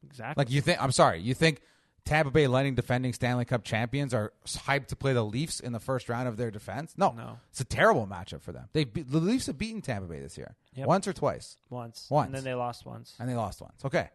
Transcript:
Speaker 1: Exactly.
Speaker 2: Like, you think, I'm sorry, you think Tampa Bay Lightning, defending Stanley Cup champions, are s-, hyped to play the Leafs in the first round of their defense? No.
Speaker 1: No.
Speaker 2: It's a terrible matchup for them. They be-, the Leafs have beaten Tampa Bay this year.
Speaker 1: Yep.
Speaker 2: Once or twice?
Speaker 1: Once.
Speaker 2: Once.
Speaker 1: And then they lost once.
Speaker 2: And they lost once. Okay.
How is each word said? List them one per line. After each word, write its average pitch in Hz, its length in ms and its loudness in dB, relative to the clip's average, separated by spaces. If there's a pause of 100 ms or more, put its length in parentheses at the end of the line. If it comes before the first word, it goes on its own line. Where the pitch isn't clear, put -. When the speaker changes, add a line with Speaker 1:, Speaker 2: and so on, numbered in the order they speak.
Speaker 1:
Exactly. 139 360 -4
Speaker 2:
Like, 123 100 2
you 139 100 2
think, 170 220 2
I'm 135 100 2
sorry, 110 280 6
you 113 140 -2
think 160 260 4 (440)
Tampa 147 280 2
Bay 147 160 6
Lightning, 131 260 4
defending 123 380 2
Stanley 123 320 0
Cup 120 180 0
champions, 123 500 0
are 107 200 0 (120)
s-, - 120 -8 (100)
hyped 139 220 0
to - 80 -6
play 135 160 2
the 120 120 4
Leafs 117 360 -4
in 120 120 -6
the 117 60 -6
first 127 300 -4
round 120 180 -2
of 113 100 -4
their 117 140 -2
defense? 104 460 -10
No. 175 160 4
Speaker 1:
No. 117 260 -12 (120)
Speaker 2:
It's - 100 -10
a 131 40 0
terrible 139 440 4
matchup 87 340 -10
for - 80 -14
them. 64 220 -12
They 156 120 2
be-, 156 180 -6
the 131 160 0
Leafs 214 280 2
have 160 120 -6
beaten 220 220 -6
Tampa 98 280 -6
Bay 80 100 -8
this 69 180 -12
year. - 200 -12 (180)
Speaker 1:
Yep. 131 140 -6
Speaker 2:
Once 180 180 4
or 196 60 -2
twice? - 440 -2 (140)
Speaker 1:
Once. 117 400 -10
Speaker 2:
Once. 143 160 4
Speaker 1:
And 135 80 -8
then 135 100 -6
they 131 100 -4
lost 123 300 -6
once. 120 360 -14
Speaker 2:
And 120 80 -4
they 123 80 -2
lost 107 240 -4
once. - 240 -18
Okay. 135 300 -2